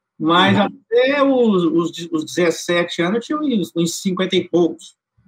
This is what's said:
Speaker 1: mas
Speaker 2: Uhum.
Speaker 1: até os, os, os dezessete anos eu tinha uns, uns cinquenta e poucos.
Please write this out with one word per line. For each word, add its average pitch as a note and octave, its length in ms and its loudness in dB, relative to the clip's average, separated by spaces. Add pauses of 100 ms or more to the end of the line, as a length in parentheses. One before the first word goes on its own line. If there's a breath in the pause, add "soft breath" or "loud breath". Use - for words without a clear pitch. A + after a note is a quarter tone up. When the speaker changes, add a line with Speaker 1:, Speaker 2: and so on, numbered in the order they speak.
(200)
Speaker 1:
mas F3+ 380 2
Speaker 2:
Uhum. G3+ 60 4
Speaker 1:
até C4 580 0
os, A#3+ 420 4
os, E3 480 -2
os D#3 140 -4
dezessete F3 800 -2
anos G#3+ 260 -4
eu D4+ 100 -4
tinha C4 200 -2
uns, E3+ 160 -6
uns E3+ 260 -2
cinquenta F#3 340 -2
e E3+ 140 0
poucos. - 460 -2 (320)